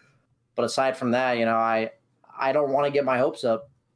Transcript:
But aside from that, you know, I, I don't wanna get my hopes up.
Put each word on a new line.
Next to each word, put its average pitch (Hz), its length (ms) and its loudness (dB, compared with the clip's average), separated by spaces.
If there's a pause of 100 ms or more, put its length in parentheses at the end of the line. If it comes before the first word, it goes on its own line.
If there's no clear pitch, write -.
(560)
But 120 100 0
aside - 320 0
from 123 140 -2
that, 123 260 0
you 117 80 0
know, 113 120 2
I, 113 340 0 (440)
I 135 160 0
don't 147 200 0
wanna 143 180 2
get 139 160 0
my 127 140 0
hopes 147 240 -2
up. 113 260 -2 (260)